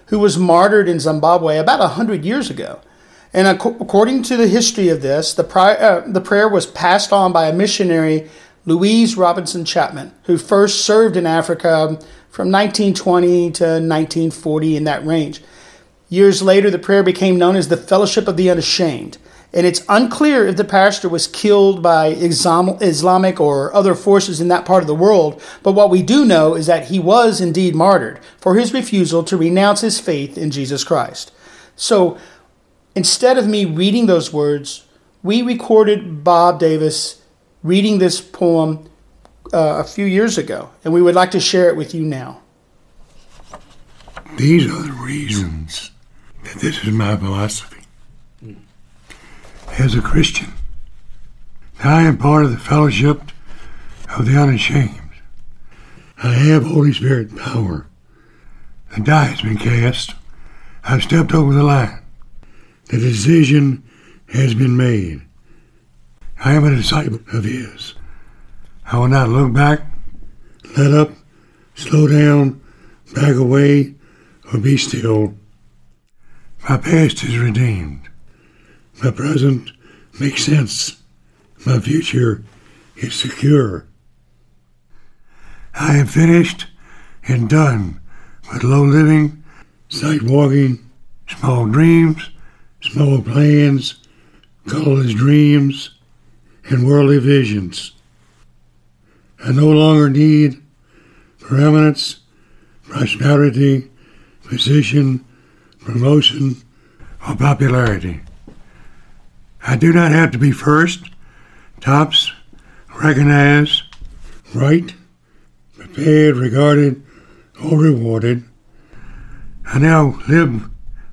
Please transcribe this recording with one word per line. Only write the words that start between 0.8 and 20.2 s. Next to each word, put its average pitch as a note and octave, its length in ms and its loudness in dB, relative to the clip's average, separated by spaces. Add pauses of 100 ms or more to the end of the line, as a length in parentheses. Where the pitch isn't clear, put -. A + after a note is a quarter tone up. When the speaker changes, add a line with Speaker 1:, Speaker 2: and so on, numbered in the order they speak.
Speaker 1:
in E3+ 100 -2
Zimbabwe D#3 600 0
about A#3+ 220 0
a F3+ 100 0
hundred F#3 340 -4
years A#3+ 260 -4
ago. - 300 -12 (520)
And F#3 140 2
ac-, F#3+ 320 0
according A3+ 460 0
to B3+ 120 -4
the A#3 120 4
history G#3 400 0
of D3+ 120 0
this, C#3+ 320 -2
the E3+ 120 -2
pri-, F#3+ 300 2
uh, F#3+ 300 2
the F#3 160 -4
prayer G#3 280 0
was G3+ 180 0
passed F#3 460 0
on F#3+ 200 2
by E3 140 2
a D#3 60 -2
missionary, E3 760 0 (360)
Louise G3+ 520 2
Robinson F3 480 -2
Chapman, C#3+ 480 -4 (120)
who F3 140 0
first G3+ 460 0
served G#3+ 320 2
in F3 80 -2
Africa D#3+ 760 -2 (300)
from F#3 200 -4
nineteen G3 440 0
twenty F3 580 0
to E3 260 0
nineteen D#3+ 540 -2
forty, D#3 440 -4
in D3 60 -4
that D3 240 -4
range. D#3 340 -4 (680)
Years F#3+ 320 2
later, G3 300 4
the F3+ 80 -4
prayer G3 240 2
became F#3 340 0
known F3+ 200 2
as E3+ 100 0
the E3 100 0
Fellowship G3+ 520 0
of F3 80 -4
the F3+ 120 0
Unashamed, D#3+ 680 -4 (340)
and F3 140 0
it's F3+ 220 -2
unclear B3 580 2